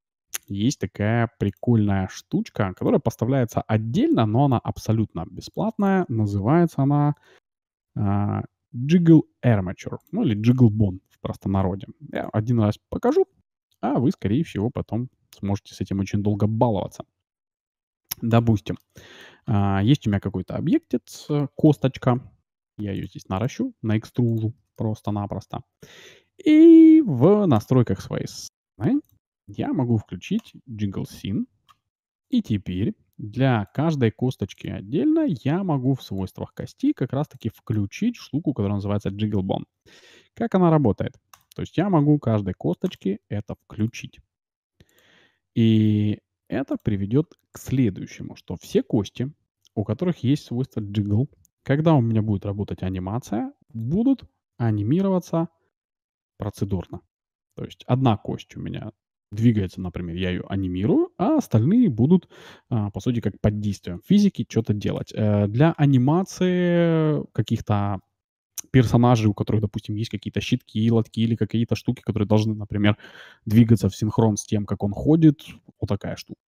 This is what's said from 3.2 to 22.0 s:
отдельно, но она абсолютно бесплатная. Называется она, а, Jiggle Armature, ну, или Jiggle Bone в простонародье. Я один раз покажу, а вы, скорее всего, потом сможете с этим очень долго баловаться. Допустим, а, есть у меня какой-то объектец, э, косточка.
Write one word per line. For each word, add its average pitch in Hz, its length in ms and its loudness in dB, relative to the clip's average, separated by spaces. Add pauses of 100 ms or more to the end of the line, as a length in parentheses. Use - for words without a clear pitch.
отдельно, 120 640 0
но 113 200 2
она 131 140 2
абсолютно 110 680 -4
бесплатная. 190 800 -2
Называется 113 760 0
она, 147 320 2 (840)
а, 101 460 -2 (320)
Jiggle 160 480 4 (220)
Armature, 98 540 0 (120)
ну, 233 120 -2
или 120 140 0
Jiggle 120 320 4
Bone 104 300 0 (100)
в - 120 -20
простонародье. 95 680 -4 (240)
Я - 200 -6
один 113 280 0
раз 104 160 2 (120)
покажу, 320 360 0 (560)
а 277 180 -2
вы, 127 120 2
скорее 117 320 -2
всего, 104 280 -4
потом 113 380 -6 (300)
сможете 101 360 -6
с - 60 -12
этим 98 180 -4
очень 98 240 -4
долго 104 240 0
баловаться. 110 580 -2 (1160)
Допустим, 113 560 2 (680)
а, 101 360 0
есть 131 240 2
у - 40 0
меня 98 80 0
какой-то 95 360 -6
объектец, 220 720 -4
э, 147 260 -2
косточка. 131 640 2 (580)